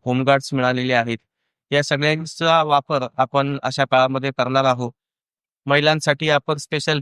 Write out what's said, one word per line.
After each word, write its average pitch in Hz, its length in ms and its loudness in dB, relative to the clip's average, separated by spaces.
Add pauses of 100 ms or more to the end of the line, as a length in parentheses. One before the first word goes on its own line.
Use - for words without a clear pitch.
होमगार्ड्स 131 480 0
मिळालेले 127 400 0
आहेत. 117 240 0 (540)
या 143 120 2
सगळ्यांचा 160 800 0
वापर 143 400 0 (140)
आपण 139 460 0
अशा 131 220 -2
काळामध्ये 131 520 0
करणार 131 280 0
आहोत. 123 260 0 (760)
महिलांसाठी 151 640 0
आपण 147 280 0
स्पेशल 151 440 -4